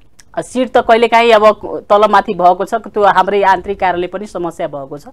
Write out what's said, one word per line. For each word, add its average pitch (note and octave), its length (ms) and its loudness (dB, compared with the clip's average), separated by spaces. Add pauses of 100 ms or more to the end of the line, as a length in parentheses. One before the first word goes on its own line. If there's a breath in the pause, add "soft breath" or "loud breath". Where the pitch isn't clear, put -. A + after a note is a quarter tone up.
(360)
अ, - 60 -8
सिट B3 280 -4
त - 80 0
कहिलेकाहीँ A#3 540 2
अब G#3 140 4 (440)
तलमाथि G#3 440 2
भएको F3+ 320 0
छ, - 100 -10
त्यो G#3+ 280 -4
हाम्रै F#3+ 400 2
आन्तरिक F#3+ 360 -2
कारणले F3+ 280 -2
पनि F#3+ 200 -10
समस्या F3 400 -8
भएको C#3+ 300 -12
छ। D3 160 -20